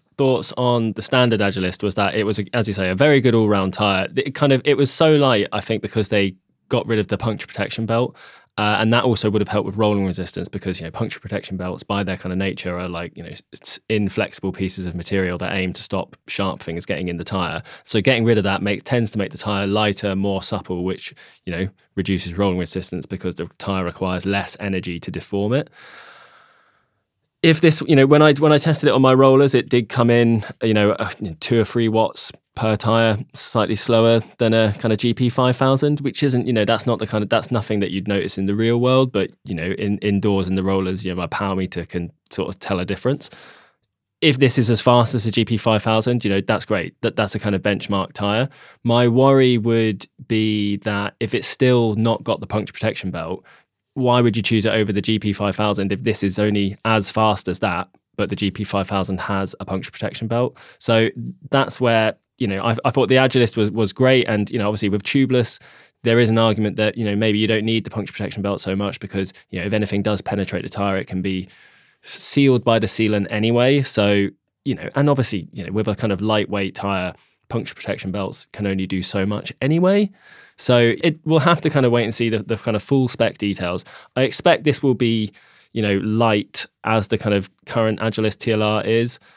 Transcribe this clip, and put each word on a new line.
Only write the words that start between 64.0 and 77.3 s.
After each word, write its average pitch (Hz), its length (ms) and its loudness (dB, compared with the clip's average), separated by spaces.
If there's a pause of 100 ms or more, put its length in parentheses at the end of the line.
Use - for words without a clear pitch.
And, 104 200 0
you 117 80 -6
know, 104 120 -2
obviously 107 180 -2
with 101 160 -2
tubeless, 127 560 0 (440)
there 117 160 4
is 117 100 4
an 113 80 2
argument 107 400 2
that, 107 200 0
you 113 60 -4
know, 101 100 -2
maybe 107 240 2
you 107 100 2
don't 110 180 0
need 113 180 -2
the - 60 -14
puncture - 240 -8
protection - 280 -8
belt 101 200 -4
so 98 160 -4
much 101 240 -6
because, 98 320 -6 (160)
you 95 100 -8
know, 87 60 -6
if 101 80 -2
anything 104 280 -2
does 104 200 -2
penetrate 98 420 -4
the - 60 -12
tyre, 101 260 -2
it 95 120 -4
can 92 140 -6
be 92 280 -4 (520)
sealed - 600 2
by 113 160 4
the 107 80 2
sealant 104 420 0
anyway. 120 540 2
So, 101 460 2 (340)
you 127 120 -4
know, - 200 -10
and 143 140 4
obviously, 123 420 0
you 92 140 -12
know, 87 80 -8
with 107 160 -2
a 101 60 -2
kind 104 180 -2
of 92 80 -4
lightweight 101 540 -2
tyre, 92 380 -4 (360)